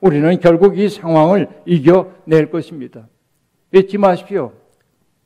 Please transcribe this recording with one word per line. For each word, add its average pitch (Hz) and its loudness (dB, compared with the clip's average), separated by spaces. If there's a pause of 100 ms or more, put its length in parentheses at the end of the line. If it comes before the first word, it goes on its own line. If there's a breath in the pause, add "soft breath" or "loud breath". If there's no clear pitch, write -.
우리는 170 0
결국 175 2
이 202 0
상황을 170 0 (180)
이겨낼 160 0
것입니다. 123 -14 (680)
잊지 196 0
마십시오. 185 -2 (720)